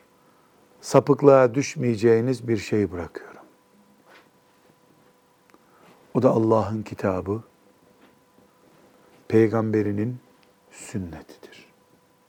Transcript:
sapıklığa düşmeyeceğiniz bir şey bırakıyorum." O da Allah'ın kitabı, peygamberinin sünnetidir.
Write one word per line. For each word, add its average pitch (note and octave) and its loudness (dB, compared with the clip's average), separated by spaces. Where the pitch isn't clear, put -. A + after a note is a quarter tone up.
sapıklığa C3+ 4
düşmeyeceğiniz A#2+ 0
bir A2+ 0
şey G2+ -2
bırakıyorum." - -14
O A2+ 0
da B2+ 4
Allah'ın A2 0
kitabı, G2+ -6
peygamberinin A2 0
sünnetidir. - -14